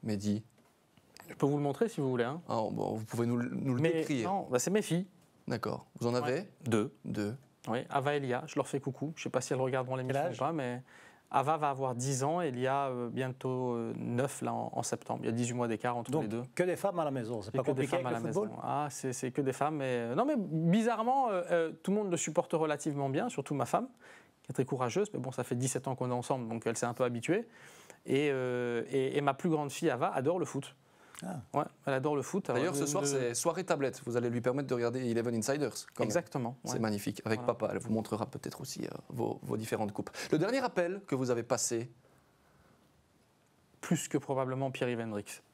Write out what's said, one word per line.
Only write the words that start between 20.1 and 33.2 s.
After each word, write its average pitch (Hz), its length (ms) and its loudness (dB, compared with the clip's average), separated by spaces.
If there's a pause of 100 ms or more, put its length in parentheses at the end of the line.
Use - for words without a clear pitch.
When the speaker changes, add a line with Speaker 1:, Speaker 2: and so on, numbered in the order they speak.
Speaker 2:
non, 196 80 4
mais 294 140 2
bizarrement, 220 920 4
euh, 185 220 2
euh, 165 200 4 (120)
tout 185 80 0
le 202 60 4
monde 208 120 0
le 170 80 2
supporte 156 360 0
relativement 147 560 0
bien, 165 200 0
surtout - 240 -4
ma 131 120 2
femme, 208 220 2 (540)
qui - 100 -14
est - 20 -6
très 135 120 2
courageuse, 135 480 0
mais - 60 -4
bon, 131 120 -4
ça 127 120 -4
fait 127 100 -2
dix-sept 127 340 -2
ans 131 80 -2
qu'on 127 140 -2
est 123 40 0
ensemble, 123 340 -2
donc 113 180 -4
elle 113 120 0
s'est 120 100 0
un 120 80 -2
peu - 80 2
habituée. 123 440 0 (600)
Et, 143 240 4
euh, 123 580 0
et, 135 280 2
et 147 40 2
ma 139 140 4
plus 175 140 0
grande 151 220 2
fille, 165 200 0
Ava, 139 200 0
adore 165 280 0
le 160 60 0
foot. - 300 -8 (460)
Speaker 3:
Ah. 175 200 -8 (120)
Speaker 2:
Ouais, 147 120 2 (200)
elle 139 100 2
adore 147 200 2
le 143 60 2
foot. - 280 -2
Alors, 127 120 4
Speaker 1:
D'ailleurs, 165 160 2
ce 143 60 2
Speaker 2:
ne, - 20 0
Speaker 1:
soir, 147 180 0
Speaker 2:
ne 143 60 2
Speaker 1:
c'est 127 240 2